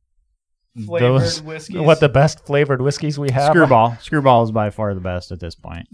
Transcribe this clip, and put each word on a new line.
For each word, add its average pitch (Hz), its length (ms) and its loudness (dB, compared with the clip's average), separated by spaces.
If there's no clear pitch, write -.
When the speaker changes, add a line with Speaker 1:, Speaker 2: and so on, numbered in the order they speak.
Speaker 1:
Flavored 131 380 2
Speaker 2:
those, 160 200 -4
Speaker 1:
whiskeys? 156 360 -12
Speaker 2:
what 156 220 4
the 147 100 4
best 135 340 0
flavored 139 380 0
whiskeys 143 360 -4
we 143 120 -4
have? 135 240 0
Speaker 3:
Screwball. 120 480 4
Screwball 135 400 2
is 113 100 -2
by 107 160 -2
far 104 240 -6
the 92 80 -8
best 90 320 -8
at 85 80 -14
this 85 140 -12
point. - 400 -18